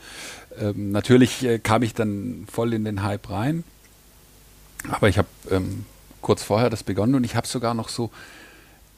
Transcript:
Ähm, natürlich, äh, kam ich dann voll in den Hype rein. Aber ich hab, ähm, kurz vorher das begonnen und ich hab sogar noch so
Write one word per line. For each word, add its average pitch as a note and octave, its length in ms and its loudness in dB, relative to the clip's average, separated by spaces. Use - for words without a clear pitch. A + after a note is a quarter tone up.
Ähm, G#2 320 -2
natürlich, B2+ 540 6
äh, A#2 140 2
kam A#2 240 2
ich A2 100 -2
dann G2+ 580 -4
voll A#2 220 -2
in A2 100 -2
den G2+ 200 -4
Hype G#2 260 -4
rein. C3+ 340 -2
Aber A#2 180 2
ich F#2+ 100 4
hab, F#2 100 2
ähm, G2 360 -2
kurz - 220 0
vorher A2 260 2
das A2 140 -6
begonnen G#2+ 320 0
und B2+ 80 2
ich A#2 140 -4
hab - 100 -2
sogar A#2 260 -2
noch A2+ 140 -6
so A#2 220 -6